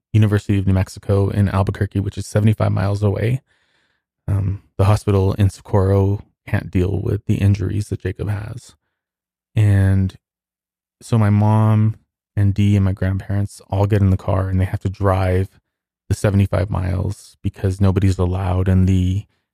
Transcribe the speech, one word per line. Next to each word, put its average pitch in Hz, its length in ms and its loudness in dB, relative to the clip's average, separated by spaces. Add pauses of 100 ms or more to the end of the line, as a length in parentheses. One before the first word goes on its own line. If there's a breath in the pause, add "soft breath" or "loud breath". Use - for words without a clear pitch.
(140)
University 104 440 2
of 98 80 -2
New 98 80 2
Mexico 98 560 -2
in 101 180 0
Albuquerque, 101 520 -2
which 101 180 -6
is 104 80 -8
seventy-five 107 460 0
miles 101 320 -2
away. 107 380 -2 (840)
Um, 98 360 -2 (140)
the 101 80 2
hospital 98 480 2
in 98 180 0
Socorro 98 720 0 (240)
can't - 240 -4
deal 90 300 -2
with 101 260 -4
the 107 80 0
injuries 101 540 0
that - 120 -8
Jacob 98 280 -6
has. 104 460 -10 (800)
And 98 600 2 (880)
so 117 160 0
my 104 100 2
mom 107 680 2 (380)
and 101 180 2
Dee 104 220 2
and 98 100 2
my 95 80 0
grandparents 98 760 -4
all 98 160 0
get 101 160 2
in 98 80 4
the 92 80 2
car, 95 320 -4
and 95 100 0
they 95 60 2
have - 160 -6
to 98 80 -4
drive 95 720 -2 (500)
the - 60 0
seventy-five 98 560 0
miles 92 720 -6
because 95 360 -4
nobody's 95 380 2
allowed 92 500 -2
in 92 200 4
the 95 380 0 (280)